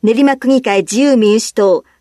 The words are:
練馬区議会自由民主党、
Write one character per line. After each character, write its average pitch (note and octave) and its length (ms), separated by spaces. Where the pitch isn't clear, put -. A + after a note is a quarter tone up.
練 A3+ 200
馬 C#4 160
区 B3 100
議 C4 140
会 G3+ 180
自 G#3 180
由 C#4 180
民 G#3+ 240
主 - 120
党、 F#3+ 320